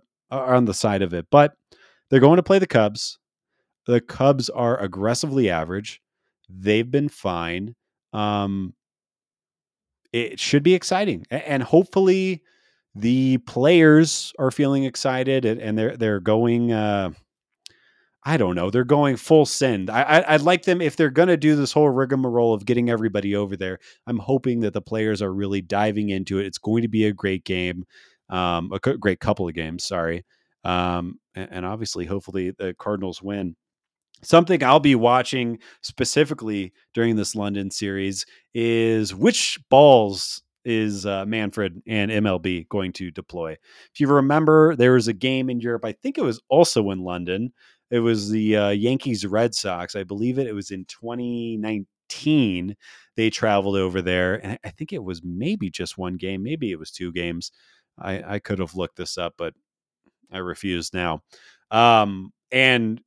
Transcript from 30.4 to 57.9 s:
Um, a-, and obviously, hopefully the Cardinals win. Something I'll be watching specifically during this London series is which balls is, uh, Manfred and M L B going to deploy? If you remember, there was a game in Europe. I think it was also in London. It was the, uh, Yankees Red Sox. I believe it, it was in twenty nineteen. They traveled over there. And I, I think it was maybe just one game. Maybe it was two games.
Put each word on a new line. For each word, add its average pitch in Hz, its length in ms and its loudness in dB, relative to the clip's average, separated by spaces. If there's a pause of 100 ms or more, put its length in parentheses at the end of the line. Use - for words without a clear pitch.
Um, 90 560 -4 (160)
a-, 95 160 -14
and 90 140 -10
obviously, 98 400 -8
hopefully 95 460 -6
the 92 240 -8
Cardinals 98 480 -8
win. 98 320 -8 (640)
Something 165 420 4
I'll 135 160 6
be 143 160 4
watching 120 640 0 (220)
specifically 117 920 -2 (220)
during 117 240 2
this 101 180 -4
London 101 360 -6
series 98 540 -6 (280)
is 113 600 0
which 143 460 0 (100)
balls 123 760 6 (200)
is, 107 420 -2
uh, 98 200 -4
Manfred 104 600 -4
and 107 240 -2
M 107 160 0
L 92 140 0
B 87 300 -4
going 95 240 -4
to 92 180 -10
deploy? 82 460 -12 (340)
If - 80 -8
you 143 80 2
remember, 156 720 4
there 123 160 6
was 117 160 2
a 113 40 0
game 131 360 -2
in 120 100 -4
Europe. 117 240 -6
I 110 80 -6
think - 260 -10
it 285 60 -2
was 120 240 -2
also 127 440 4
in 92 80 -6
London. 90 520 -6 (400)
It 120 80 2
was 110 320 0
the, 107 240 0
uh, 104 140 2
Yankees 113 560 -2
Red 110 280 0
Sox. 90 400 -8
I 98 100 -8
believe 110 360 -4
it, 135 80 -4
it 107 60 -10
was 101 180 -10
in 92 140 -10
twenty 120 720 -10
nineteen. 104 1200 -2 (400)
They 110 120 2
traveled 101 460 0
over 92 260 -2
there. 90 340 0
And 98 180 -10
I, 123 100 -14
I 104 60 -14
think - 240 -16
it 135 100 -10
was 90 180 -12
maybe 98 480 -6
just - 280 -10
one 92 180 -8
game. 95 280 -8
Maybe 135 280 -6
it 80 80 -10
was 80 120 -18
two 90 200 -10
games. 85 400 -8 (480)